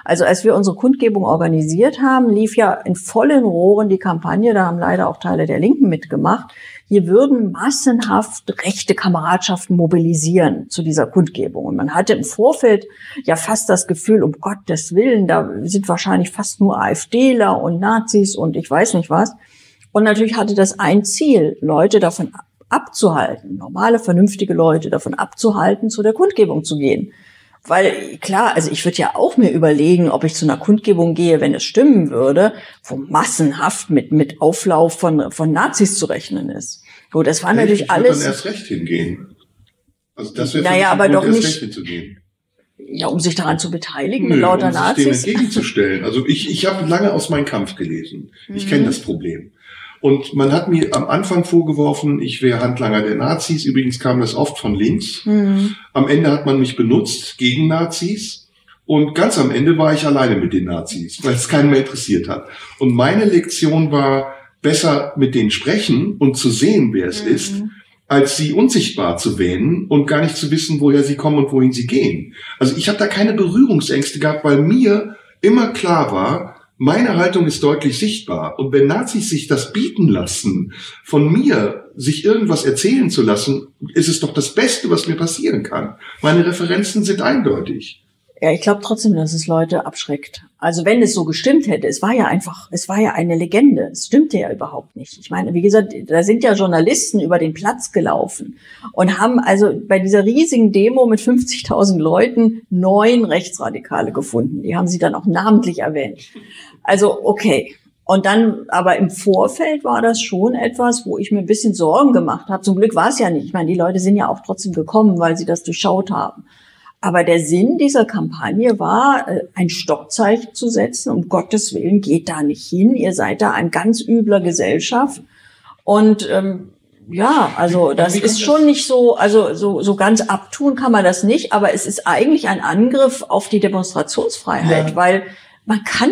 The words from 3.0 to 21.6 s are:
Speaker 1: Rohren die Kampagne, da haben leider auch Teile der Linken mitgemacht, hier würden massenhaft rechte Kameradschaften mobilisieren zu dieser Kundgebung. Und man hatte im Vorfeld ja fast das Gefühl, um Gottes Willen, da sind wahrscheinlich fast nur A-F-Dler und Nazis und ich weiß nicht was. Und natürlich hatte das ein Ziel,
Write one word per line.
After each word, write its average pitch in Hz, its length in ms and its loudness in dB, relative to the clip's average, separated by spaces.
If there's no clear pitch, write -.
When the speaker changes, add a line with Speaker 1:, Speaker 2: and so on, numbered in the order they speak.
Speaker 1:
Rohren 196 420 2
die 190 120 2
Kampagne, 180 540 0
da 190 120 2
haben 175 140 -2
leider 180 280 0
auch - 100 -4
Teile 175 280 -2
der 151 140 -2
Linken 254 280 4
mitgemacht, 175 640 -2
hier 196 200 4
würden 226 460 4
massenhaft 220 1000 -2
rechte 196 300 -2
Kameradschaften 180 840 -2
mobilisieren 165 920 2
zu - 140 -6
dieser 156 240 0
Kundgebung. - 580 -2
Und 95 120 -4
man 147 180 -4
hatte 196 180 2
im - 120 -2
Vorfeld 240 600 2
ja 160 140 0
fast 220 320 -4
das 185 180 0
Gefühl, 190 360 2
um 147 100 0
Gottes 180 600 -8
Willen, 214 340 2
da 165 220 0
sind 190 260 -2
wahrscheinlich 180 440 -2
fast - 280 -10
nur 196 220 2
A-F-Dler 233 800 0
und 170 180 -4
Nazis 208 560 0
und 165 220 -4
ich 165 120 -8
weiß 190 260 0
nicht 170 140 -2
was. 196 220 0
Und 208 100 2
natürlich 220 320 2
hatte 214 200 -2
das 196 240 2
ein 202 260 2
Ziel, 226 560 2